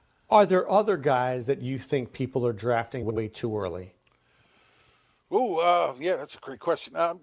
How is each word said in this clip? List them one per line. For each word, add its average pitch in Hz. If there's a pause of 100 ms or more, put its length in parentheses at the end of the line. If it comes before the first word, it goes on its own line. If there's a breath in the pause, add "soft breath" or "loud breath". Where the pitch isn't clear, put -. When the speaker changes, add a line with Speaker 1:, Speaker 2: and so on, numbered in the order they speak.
(300 loud breath)
Speaker 1:
Are 208
there 185
other 190
guys 127
that 135
you 127
think 123
people 127
are 117
drafting 117
way 110
too 107
early? 92 (1400 soft breath)
Speaker 2:
Ooh, 208
uh, 170
yeah, 170
that's 143
a -
great 135
question. -
Um, 170